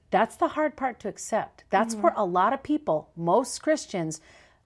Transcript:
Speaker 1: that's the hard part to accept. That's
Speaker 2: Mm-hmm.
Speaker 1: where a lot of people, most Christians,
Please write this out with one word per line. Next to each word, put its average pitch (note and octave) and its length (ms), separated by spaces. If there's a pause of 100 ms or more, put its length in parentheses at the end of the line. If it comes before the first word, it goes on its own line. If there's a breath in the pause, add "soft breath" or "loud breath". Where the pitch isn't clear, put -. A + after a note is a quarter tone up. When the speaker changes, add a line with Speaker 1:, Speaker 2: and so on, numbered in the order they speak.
(100)
Speaker 1:
that's G#3 260
the E4+ 120
hard D4+ 280
part B3+ 240
to - 80
accept. - 600
That's A3+ 240
Speaker 2:
Mm-hmm. G#3 80
Speaker 1:
where E4+ 140
a A3 100
lot F3+ 260
of C4+ 100
people, F3 540
most F3 460
Christians, F3 580 (460 soft breath)